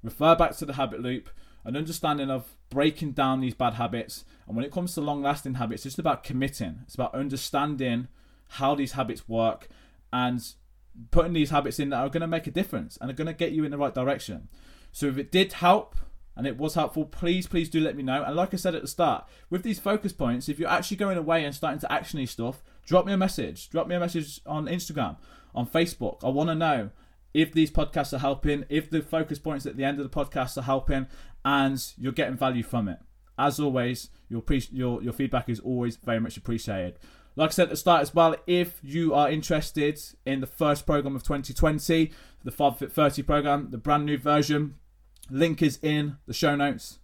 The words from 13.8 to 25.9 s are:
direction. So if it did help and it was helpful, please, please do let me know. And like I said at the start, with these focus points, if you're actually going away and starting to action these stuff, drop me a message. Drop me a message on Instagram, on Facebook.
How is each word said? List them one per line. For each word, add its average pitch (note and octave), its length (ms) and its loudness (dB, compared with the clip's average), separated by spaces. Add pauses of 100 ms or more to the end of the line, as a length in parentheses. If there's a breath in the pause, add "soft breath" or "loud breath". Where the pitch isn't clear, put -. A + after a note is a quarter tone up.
direction. A#2+ 520 -2 (440 soft breath)
So - 160 -2
if C3+ 100 0
it - 160 -6
did F#3+ 220 4
help F#3+ 420 4 (400)
and B2 100 -4
it C3 120 -4
was D3+ 160 -2
helpful, D#3 320 0
please, F3+ 400 0
please E3 240 -2
do D#3+ 100 2
let D#3+ 160 0
me C#3+ 60 -8
know. C3 200 -2
And D3 140 -4
like F#3 160 0
I F#3+ 60 -4
said F3+ 160 0
at D#3+ 80 -6
the C#3 60 -10
start, D#3 380 0 (220 soft breath)
with F3+ 140 -2
these A3 160 -2
focus G3+ 340 0
points, B2+ 380 -2
if D3 80 -4
you're E3+ 100 -2
actually F3+ 300 0
going G3 180 0
away D#3+ 300 0
and C#3 80 -6
starting D3+ 260 -4
to - 100 -6
action - 280 -2
these B2+ 120 -4
stuff, A#2 320 -6 (220 soft breath)
drop F3 220 4
me G3 80 0
a - 20 2
message. F#3 540 -2
Drop D#3+ 160 -2
me F3 80 -4
a F3 60 0
message E3+ 440 -6
on D#3 220 -4
Instagram, D3 500 -4 (380 loud breath)
on A#2+ 120 -2
Facebook. E3 560 0